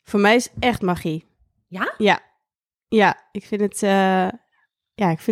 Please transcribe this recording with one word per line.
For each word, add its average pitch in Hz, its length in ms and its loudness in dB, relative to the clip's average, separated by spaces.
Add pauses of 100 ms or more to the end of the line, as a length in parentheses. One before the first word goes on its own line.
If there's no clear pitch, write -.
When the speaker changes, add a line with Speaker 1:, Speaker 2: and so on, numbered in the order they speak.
Speaker 1:
Voor 208 160 -2
mij 202 140 4
is 247 100 2
het - 140 -16
echt 240 240 -2
magie. 170 440 -4 (400)
Speaker 2:
Ja? 190 320 -10
Speaker 1:
Ja. 202 220 2 (680)
Ja, 208 280 2 (160)
ik 202 120 -12
vind 208 160 -6
het, 202 220 -4
eh, 190 460 2 (680)
ja, 190 160 0
ik 160 100 -2
vind - 120 -20